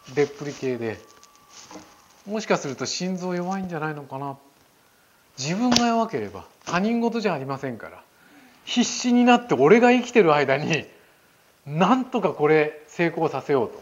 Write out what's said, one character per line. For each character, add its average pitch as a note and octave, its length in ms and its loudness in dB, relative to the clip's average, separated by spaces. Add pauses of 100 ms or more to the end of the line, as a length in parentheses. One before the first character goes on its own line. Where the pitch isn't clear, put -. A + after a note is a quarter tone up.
(160)
で C#3+ 80 4
っ C#3+ 40 0
ぷ - 180 -10
り C#3+ 80 -10
系 B2+ 240 -6
で、 A2+ 220 -6 (1300)
も G#3 140 -6
し G#3 60 -8
か F3+ 120 0
す D#3 100 -6
る B2+ 80 -6
と C3 100 -8
心 F3+ 320 -6
臓 F3+ 180 -6
弱 F3+ 240 -6
い F#3+ 40 -8
ん F3+ 60 -8
じ E3+ 60 -10
ゃ D3+ 40 -6
な D#3 120 -6
い - 20 -8
の D3 100 -12
か C3+ 160 -12
な。 C#3 180 -10 (1000)
自 C#3+ 180 -6
分 B3 160 0
が A#3+ 160 4
弱 A3+ 200 0
け D3 120 -6
れ G2+ 100 -6
ば、 F#2 160 -16 (200)
他 F3 140 -2
人 A#3 220 0
事 A#3 180 -2
じ G#3 100 -2
ゃ F3 40 -2
あ D3 40 -4
り C3+ 80 -8
ま C3+ 120 -6
せ C3+ 140 -6
ん A2 60 -10
か F2+ 120 -16
ら、 - 140 -20 (640)
必 - 240 0
死 - 220 -2
に A#3+ 140 6
な A#3+ 100 8
っ A#3+ 120 0
て D3+ 80 2
俺 A3 260 6
が B3 100 6
生 B3 160 2
き - 40 -14
て G#3+ 120 6
る D#3+ 100 6
間 C#3 240 2
に、 D3+ 280 -4 (800)
な F3 300 2
ん B3+ 100 -2
と A#3+ 160 -4
か E3 80 2
こ C#3+ 180 0
れ D3+ 400 2
成 E3+ 200 -2
功 D#3+ 200 -2
さ C3+ 140 -4
せ D3 120 -2
よ A#2+ 120 2
う F#2 60 -8 (100)